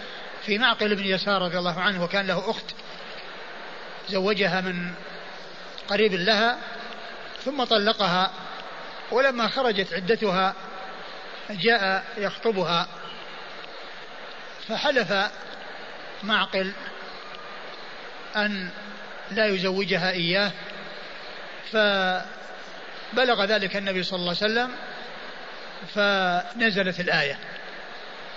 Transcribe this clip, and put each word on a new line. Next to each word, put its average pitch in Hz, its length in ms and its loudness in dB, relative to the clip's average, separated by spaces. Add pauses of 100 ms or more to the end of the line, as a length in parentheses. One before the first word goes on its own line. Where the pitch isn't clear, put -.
(460)
في 208 120 2
معقل 214 380 4
بن 196 100 -2
يسار 190 360 4
رضي 180 160 0
الله 180 240 0
عنه، 185 220 2
وكان 190 240 0
له 185 220 0
أخت - 160 -2 (1400)
زوجها 190 520 4
من 180 300 -2 (960)
قريب 202 260 6
لها 214 440 4 (880)
ثم 269 180 0
طلقها، 202 680 4 (800)
ولما 240 360 6
خرجت 196 460 2
عدتها 190 600 4 (960)
جاء 196 540 4 (140)
يخطبها، 185 680 2 (1800)
فحلف 226 460 4 (1080)
معقل 196 480 2 (1600)
أن 202 340 0 (640)
لا 214 140 4
يزوجها 185 640 2
إياه، 180 400 4 (1200)
فبلغ 202 1700 2
ذلك 202 300 2
النبي 196 280 0
صلى 180 160 -2
الله 175 220 0
عليه 214 120 4
وسلم، 247 160 2 (1300)
فنزلت 190 1040 4
الآية: 156 400 2 (960)